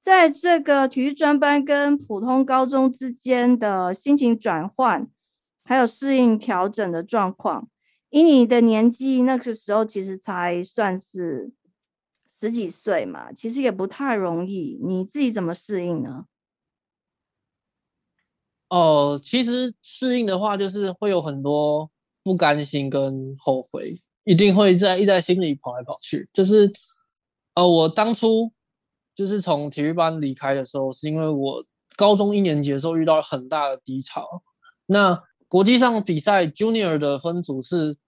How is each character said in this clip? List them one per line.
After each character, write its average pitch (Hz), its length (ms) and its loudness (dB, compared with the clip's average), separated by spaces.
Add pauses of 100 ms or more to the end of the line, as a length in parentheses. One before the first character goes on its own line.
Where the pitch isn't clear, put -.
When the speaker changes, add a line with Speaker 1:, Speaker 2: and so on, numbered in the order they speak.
Speaker 1:
在 370 280 6
这 330 300 2
个 277 280 2
体 262 140 -4
育 277 120 -2
专 294 240 2
班 285 260 2
跟 285 340 0
普 208 240 -8
通 254 240 0
高 262 200 2
中 262 260 0
之 262 200 -10
间 247 460 0
的 190 360 -2
心 285 220 0
情 240 220 2
转 180 300 -4
换， 214 420 -2 (540)
还 247 120 -2
有 247 120 4
适 269 300 -4
应 233 200 4
调 196 320 -2
整 208 220 -4
的 165 100 -4
状 190 320 -2
况， - 340 -6 (420)
以 302 140 4
你 269 220 6
的 240 160 2
年 226 280 4
纪， 262 340 -2
那 262 140 0
个 247 160 -8
时 208 200 -6
候 220 100 2
其 214 200 -6
实 190 140 -8
才 175 460 -4
算 190 340 -4
是 170 540 -10 (800)
十 220 220 -8
几 220 180 -4
岁 175 360 -4
嘛， 65 280 -14
其 - 160 -10
实 262 120 -6
也 247 100 0
不 190 160 -6
太 262 280 -4
容 180 320 -4
易， 185 340 -10
你 185 220 -4
自 285 160 -10
己 254 120 0
怎 208 120 -6
么 170 120 -6
适 180 300 -8
应 160 180 -4
呢？ 123 220 -14 (2500)
Speaker 2:
哦， 151 540 4
其 254 180 -2
实 240 400 -4
适 247 380 -4
应 226 60 -2
的 190 120 -2
话， 202 200 -2
就 196 100 -2
是 196 240 -4
会 208 180 -4
有 175 120 0
很 139 200 -8
多 151 480 -2 (320)
不 185 140 -2
甘 147 280 2
心 139 260 -6
跟 135 480 -6
后 131 240 -2
悔， - 400 -14 (240)
一 190 100 6
定 190 180 4
会 190 220 6
在， 185 220 2
一 190 40 0
直 196 60 4
在 185 140 4
心 180 200 0
里 151 140 -2
跑 123 180 -12
来 123 100 -10
跑 - 180 -12
去。 - 320 -8
就 196 100 2
是， 202 260 6 (840)
呃， 180 100 4
我 165 220 6
当 214 260 0
初 226 380 0 (640)
就 196 100 -4
是 202 140 -4
从 147 300 -2
体 147 120 -8
育 156 120 -2
班 160 260 -2
离 135 140 -4
开 139 200 -4
的 131 120 -4
时 - 120 -12
候， 135 140 -4
是 147 160 -10
因 156 80 -4
为 160 140 -2
我 135 340 -4 (320)
高 208 180 4
中 202 220 0
一 202 60 2
年 151 200 0
级 143 120 -2
的 139 40 -2
时 135 80 -6
候 165 120 -2
遇 160 80 0
到 160 100 4
了 151 80 0
很 127 240 -8
大 143 220 -2
的 131 160 -6
低 131 160 -8
潮。 - 420 -14 (440)
那 190 300 4 (300)
国 185 160 2
际 240 160 6
上 233 240 2
比 165 160 -2
赛 190 260 2
junior 202 520 -2
的 143 200 -2
分 170 240 -4
组 131 200 -8
是 156 340 -4 (120)